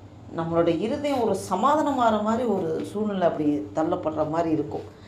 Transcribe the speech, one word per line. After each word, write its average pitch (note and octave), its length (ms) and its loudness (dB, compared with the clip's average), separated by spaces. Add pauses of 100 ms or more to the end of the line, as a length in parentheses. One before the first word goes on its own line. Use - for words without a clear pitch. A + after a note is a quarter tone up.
(360)
நம்மளோட E3 420 2
இருதயம் C#4 440 -2
ஒரு G3 140 2 (140)
சமாதானமாகற B3 720 2
மாதிரி A#3 260 0
ஒரு D#3+ 360 0
சூழ்நிலை G3 440 0
அப்படி D3 460 0
தள்ளப்படுற D#3+ 560 0
மாதிரி E3 200 0
இருக்கும். - 580 -4